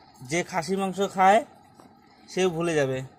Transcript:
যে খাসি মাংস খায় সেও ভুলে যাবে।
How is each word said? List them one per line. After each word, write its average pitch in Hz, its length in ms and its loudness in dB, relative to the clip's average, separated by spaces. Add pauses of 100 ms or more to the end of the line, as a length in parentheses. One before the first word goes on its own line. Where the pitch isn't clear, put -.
(220)
যে 151 220 -4
খাসি 175 320 -4
মাংস 190 240 -4 (140)
খায় 196 320 6 (840)
সেও 185 200 0
ভুলে 165 260 -4
যাবে। 131 260 0 (180)